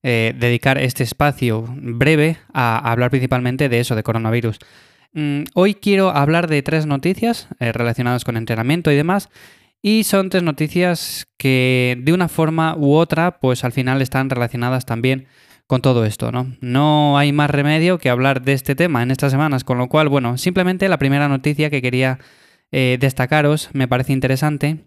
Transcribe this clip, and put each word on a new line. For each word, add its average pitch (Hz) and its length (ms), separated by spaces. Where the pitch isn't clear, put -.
eh, 113 360
dedicar 120 400
este 131 260
espacio 117 600
breve 147 600
a 117 360
hablar 123 200
principalmente 127 580
de 120 120
eso, 123 140
de 113 80
coronavirus. 113 560
Mm, 147 300
hoy 196 220
quiero 196 340
hablar 160 400
de 147 140
tres 156 240
noticias, 175 640
eh, 120 120
relacionadas 120 540
con 117 140
entrenamiento 120 520
y 143 60
demás, 175 320
y 220 220
son 196 260
tres 185 120
noticias 170 840
que 127 640
de 143 140
una 180 140
forma 160 500
u 143 160
otra, 165 460
pues 127 220
al 127 100
final 131 280
están 131 300
relacionadas 123 560
también 127 400
con 127 160
todo 117 240
esto, 117 260
¿no? 123 140
No 143 560
hay 143 140
más 147 180
remedio 156 480
que 143 100
hablar 127 320
de 135 140
este 135 200
tema 147 280
en 123 80
estas 135 220
semanas, 139 320
con 127 120
lo 127 140
cual, 151 180
bueno, 127 300
simplemente 185 500
la 175 100
primera 139 300
noticia 147 400
que 143 140
quería, 127 380
eh, 127 260
destacaros, 147 760
me 135 120
parece 127 280
interesante 147 720